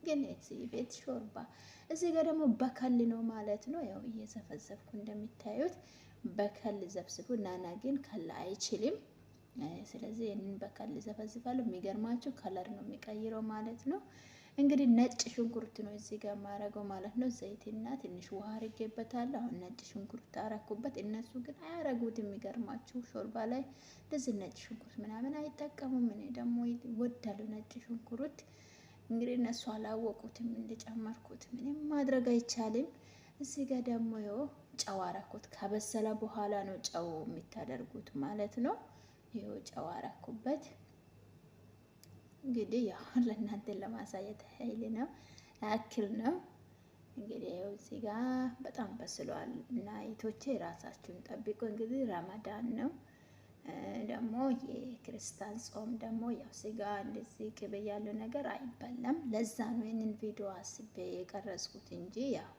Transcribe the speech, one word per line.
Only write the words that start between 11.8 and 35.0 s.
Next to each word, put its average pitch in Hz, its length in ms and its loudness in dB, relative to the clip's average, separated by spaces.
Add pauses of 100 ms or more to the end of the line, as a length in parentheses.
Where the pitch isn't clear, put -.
ከለር 185 360 -2
ነው 202 120 -6
የሚቀይረው 220 600 -2
ማለት 220 420 -2
ነው። 330 140 4 (580)
እንግዲህ 277 300 10
ነጭ 240 380 10
ሽንኩርት 233 540 0
ነው 208 140 -4
እዚህ 214 240 -6
ጋር 208 140 -2
የማረገው 202 520 -4
ማለት 196 320 -4
ነው። 254 160 4
ዘይትና 214 540 -6 (100)
ትንሽ 180 340 -8
ውሃ 202 220 -4
አርጌበታለሁ። 226 880 -2
አሁን 240 200 0
ነጭ 180 260 -8
ሽንኩርት - 540 -8
አረኩበት። 220 600 -2
እነሱ 214 420 -4
ግን 269 220 -6
አያረጉትም። 254 640 0
የሚገርማችሁ 208 800 -4
ሾርባ 220 420 -2
ላይ 247 180 2 (320)
እንደዚህ 254 400 0
ነጭ 190 220 -4
ሽንኩርት - 400 -12
ምናምን 220 380 -2
አይጠቀሙም። 285 720 2
እኔ 214 120 -4 (100)
ደግሞ 240 260 2 (280)
እወዳለሁ 226 640 0
ነጭ 214 300 -6
ሽንኩርት። 240 600 -4 (680)
እንግዲህ 240 300 4
እነሱ 240 340 4
አላወቁትም 220 840 -2
እንደጨመርኩት። 226 960 -6
ምንም 285 380 -2
ማድረግ 262 400 6
አይቻልም። 233 600 4 (520)
እዚህ 277 260 -2
ጋር 254 180 2
ደግሞ 226 340 2
ይኸው 208 260 0 (340)
ጨው 196 240 0